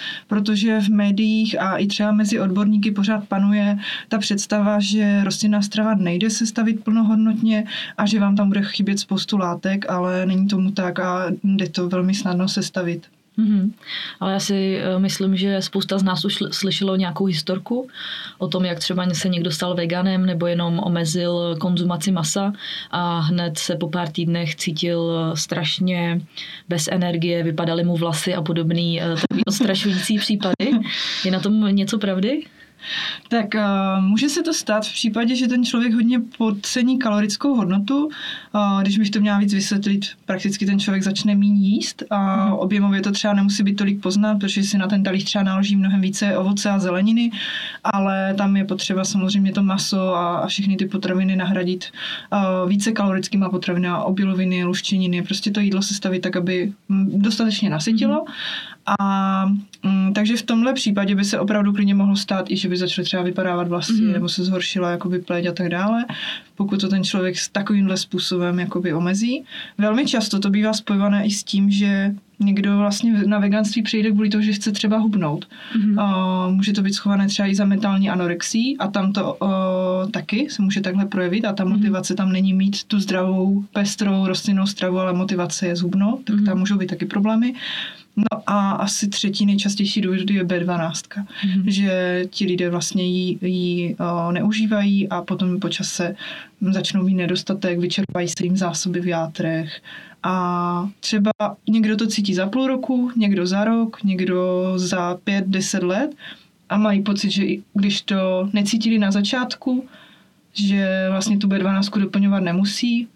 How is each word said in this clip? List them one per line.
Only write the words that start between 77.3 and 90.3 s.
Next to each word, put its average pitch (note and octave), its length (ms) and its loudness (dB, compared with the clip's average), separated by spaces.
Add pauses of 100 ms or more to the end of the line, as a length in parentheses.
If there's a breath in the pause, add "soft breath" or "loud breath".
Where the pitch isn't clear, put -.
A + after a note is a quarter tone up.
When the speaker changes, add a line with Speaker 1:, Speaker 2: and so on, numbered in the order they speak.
Speaker 1:
i G3 60 0
za G3+ 100 2
mentální G3 460 2
anorexií F#3 680 -2
a G3 100 -2
tam G3 240 0
to, - 280 -2
o, G3 80 0 (640)
taky A3 400 -2
se - 120 -2
může G3 180 2
takhle G3 260 0
projevit F#3+ 380 0
a G3+ 80 0
ta G3 120 -2
Speaker 2:
Mhm. F#3 80 2
Speaker 1:
motivace G3 420 2
tam F#3+ 180 0
není F#3+ 220 2
mít G3 300 0
tu G3+ 160 0
zdravou, F#3+ 720 0
pestrou G3+ 540 0
rostlinnou F#3+ 400 0
stravu, F#3 320 -2
ale F#3 140 0
motivace F3+ 540 -2
je F3 100 0
zhubnout, G3 480 0
tak G#3+ 120 0
Speaker 2:
Mhm. G#3 80 4
Speaker 1:
tam F#3 140 2
můžou G3 200 2
být F#3 120 0
taky F3 160 -4
problémy. A3 480 0 (640 loud breath)
No G#3+ 280 0
a G3 240 2
asi G3+ 380 -2
třetí G3+ 380 0
nejčastější G3+ 540 0
důvod F#3+ 300 0